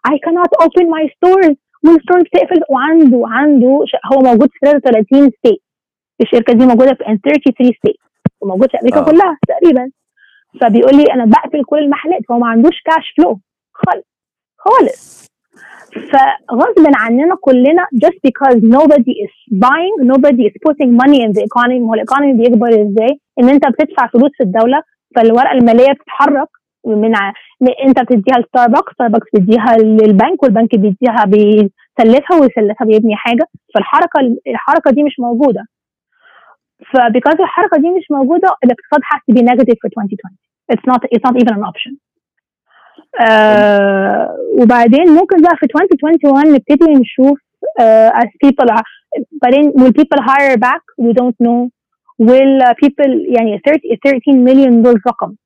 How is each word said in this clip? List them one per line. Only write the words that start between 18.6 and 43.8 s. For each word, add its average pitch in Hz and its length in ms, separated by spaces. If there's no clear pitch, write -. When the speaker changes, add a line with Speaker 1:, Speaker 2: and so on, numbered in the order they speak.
Speaker 1:
is - 400
buying, 320 480
nobody 269 360
is - 60
putting 294 240
money 285 220
in 214 60
the 202 100
economy. 240 380
ما 233 80
هو 226 60
الايكونومي 269 400
بيكبر 233 340
ازاي؟ 220 520
ان 247 100
انت 285 180
بتدفع 269 400
فلوس 254 300
في - 60
الدولة، 226 380
فالورقة 233 360
المالية 247 420
بتتحرك 285 540
من 220 300
ع-، 196 180
م-، 254 260
انت 269 120
بتديها 247 400
لستاربكس، 240 540
ستاربكس 226 400
بتديها 220 440
للبنك، 220 680
والبنك 226 320
بيديها، 214 500
بيسلفها 214 1160
ويسلفها 220 460
بيبني 214 280
حاجة. 240 320
فالحركة، 311 440
الحركة 277 440
دي 285 120
مش 285 160
موجودة. 240 460
فبيكوز 247 460
الحركة 359 380
دي 311 120
مش 359 220
موجودة، 302 520
الاقتصاد 254 380
has - 180
to 214 160
be 240 160
negative 247 340
for - 40
twenty 208 320
twenty. - 180
It's 254 200
not, 247 60
it's 247 160
not 240 40
even 233 220
an 208 120
option. 247 260
آه، 202 1080